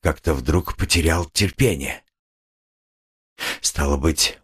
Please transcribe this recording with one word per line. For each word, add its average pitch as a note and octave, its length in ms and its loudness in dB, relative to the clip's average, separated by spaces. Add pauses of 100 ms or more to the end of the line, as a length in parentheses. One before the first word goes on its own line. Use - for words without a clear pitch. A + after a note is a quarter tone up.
Как-то - 340 0
вдруг D2+ 420 0
потерял E2 500 0
терпение». G2 760 0 (1600)
«Стало C#2+ 380 0
быть, D2+ 460 0